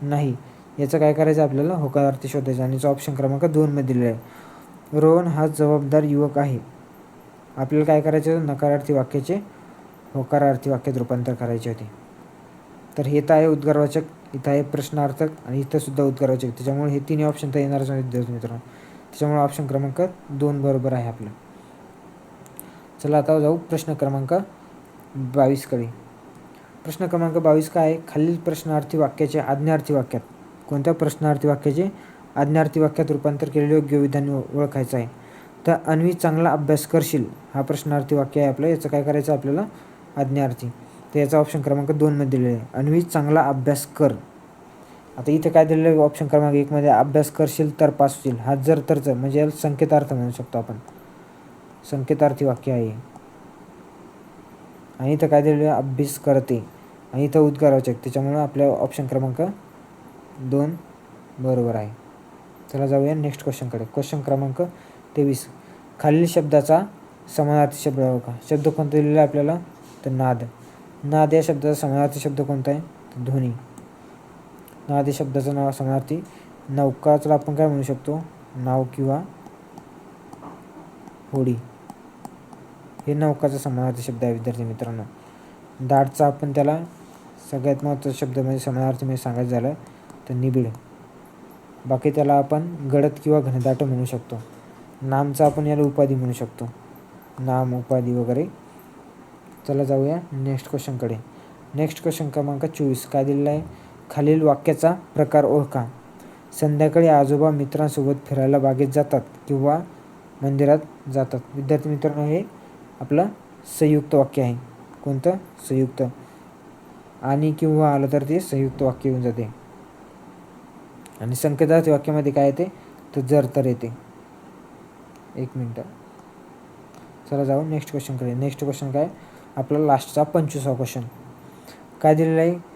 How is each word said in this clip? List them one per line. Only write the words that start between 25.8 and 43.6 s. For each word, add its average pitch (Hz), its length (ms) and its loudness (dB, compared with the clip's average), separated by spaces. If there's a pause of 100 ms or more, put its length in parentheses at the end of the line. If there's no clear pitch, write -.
प्रश्न 165 220 -6
क्रमांक 165 300 0
बावीस 156 340 4
काय 160 220 2
आहे? 165 160 -4
खालील 165 280 0
प्रश्नार्थी 156 640 -4
वाक्याचे 147 400 0
आज्ञार्थी 151 560 0
वाक्यात, 123 280 -2 (460)
कोणत्या 147 260 0
प्रश्नार्थी 151 540 0
वाक्याचे 147 400 0 (480)
आज्ञार्थी 156 440 2
वाक्यात 151 300 0
रूपांतर 147 380 -2
केलेले 147 260 2
योग्य 147 240 2
विधान 143 300 0
ओ-, 139 300 -4
ओळखायचं 139 380 -2
आहे. 117 100 -2 (600)
तर 165 80 4 (120)
अन्वी 160 260 2
चांगला 165 380 2
अभ्यास 147 360 0
करशील 156 380 0 (300)
हा 139 80 0
प्रश्नार्थी 143 520 -2
वाक्य 143 260 0
आहे 143 100 4
आपलं, 139 160 -2
याचं 165 220 0
काय 143 140 0
करायचं 147 300 0
आपल्याला? 139 300 -2 (540)
आज्ञार्थी. 127 560 -2 (420)
तर 147 40 2
याचा 147 200 2
ऑप्शन 151 240 0
क्रमांक 139 300 0
दोनमध्ये 147 340 2
दिलेला 123 300 0
आहे, 113 180 -8
अन्वी 151 280 0
चांगला 156 400 2
अभ्यास 139 440 0